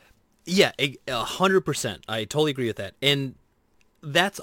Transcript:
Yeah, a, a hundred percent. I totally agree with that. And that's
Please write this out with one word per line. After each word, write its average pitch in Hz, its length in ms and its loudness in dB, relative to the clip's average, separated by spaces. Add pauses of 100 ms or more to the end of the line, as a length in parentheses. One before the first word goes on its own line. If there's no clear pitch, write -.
(460)
Yeah, 180 340 4
a, 139 160 -2 (120)
a 120 160 -4
hundred 190 380 2
percent. 123 460 -4
I 110 160 -4
totally 151 280 0
agree 131 160 -2
with 107 100 -4
that. 98 240 -10
And 139 340 0 (680)
that's 170 420 0